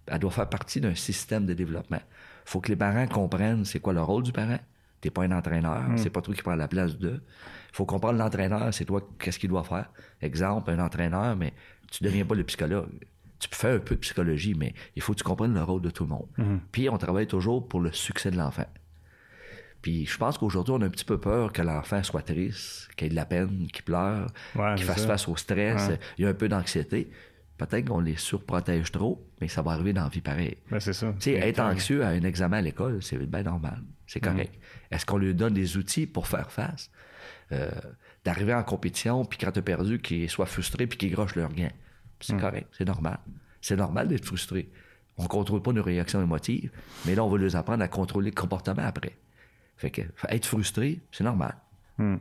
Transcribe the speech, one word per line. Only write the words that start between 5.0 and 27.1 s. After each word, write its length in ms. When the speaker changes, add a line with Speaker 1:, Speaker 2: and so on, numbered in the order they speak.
Speaker 1:
T'es 100
pas 140
un 80
entraîneur, 560
Speaker 2:
Hmm. 100
Speaker 1:
c'est 120
pas 120
toi 120
qui 80
prends 120
la 140
place 300
d'eux. 220
Faut 120
comprendre 360
l'entraîneur, 520
c'est 120
toi, 160
qu'est-ce 220
qu'il 100
doit 140
faire. 260
Exemple, 500
un 80
entraîneur, 560
mais 180
tu 140
deviens 200
pas 120
le 80
psychologue. 460
Tu 80
peux 80
faire 180
un 60
peu 160
de 40
psychologie, 540
mais 180
il 80
faut 120
que 40
tu 60
comprennes 300
le 100
rôle 180
de 80
tout 140
le 60
monde. 180
Speaker 2:
Hmm. 200
Speaker 1:
Puis 180
on 80
travaille 300
toujours 420
pour 120
le 100
succès 400
de 60
l'enfant. 300
Puis 260
je 100
pense 220
qu'aujourd'hui, 380
on 60
a 40
un 40
petit 140
peu 140
peur 340
que 100
l'enfant 400
soit 200
triste, 760
qu'il 120
ait 20
de 60
la 100
peine, 460
qu'il 120
pleure, 440
Speaker 2:
Ouais, 220
Speaker 1:
qu'il 100
Speaker 2:
c'est 60
Speaker 1:
fasse 100
Speaker 2:
ça. 60
Speaker 1:
face 200
au 80
stress, 520
Speaker 2:
Ouais. 100
Speaker 1:
il 60
y 20
a 40
un 40
peu 140
d'anxiété. 640